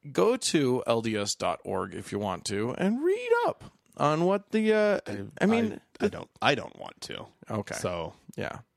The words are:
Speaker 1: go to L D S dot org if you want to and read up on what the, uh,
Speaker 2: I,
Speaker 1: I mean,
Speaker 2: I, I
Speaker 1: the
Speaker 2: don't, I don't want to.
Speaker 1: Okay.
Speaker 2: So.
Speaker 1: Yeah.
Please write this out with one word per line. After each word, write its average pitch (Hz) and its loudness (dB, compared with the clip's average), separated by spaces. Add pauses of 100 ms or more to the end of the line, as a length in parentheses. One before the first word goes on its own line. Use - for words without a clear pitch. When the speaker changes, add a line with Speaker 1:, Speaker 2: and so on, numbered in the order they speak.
(120)
Speaker 1:
go 202 4
to 131 2
L 117 2
D 110 -2
S 104 -2
dot 90 -2
org 95 -4
if - -10
you 101 -4
want 95 -4
to 107 -2
and 226 0
read 453 0 (180)
up - -4 (340)
on 156 2
what 196 0
the, 220 2
uh, 208 2
Speaker 2:
I, 104 -4
Speaker 1:
I - 4
mean, 226 4
Speaker 2:
I, - -8
I - -16 (200)
Speaker 1:
the - 2
Speaker 2:
don't, - -8 (140)
I 143 6
don't 76 -10
want - -14
to. - -10 (240)
Speaker 1:
Okay. 107 -4
Speaker 2:
So. 85 -4 (220)
Speaker 1:
Yeah. - -6 (180)